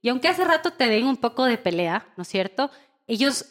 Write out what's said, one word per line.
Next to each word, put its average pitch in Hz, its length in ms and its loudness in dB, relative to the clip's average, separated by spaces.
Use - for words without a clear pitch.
y 233 100 -2
aunque 254 180 0
hace 359 160 0
rato 339 280 0
te 254 160 -2
den 226 180 2
un 269 100 0
poco 247 280 -2
de 240 140 2
pelea, 175 480 -2
¿no 180 60 -10
es 175 60 -10
cierto? 202 420 -2
Ellos 240 420 0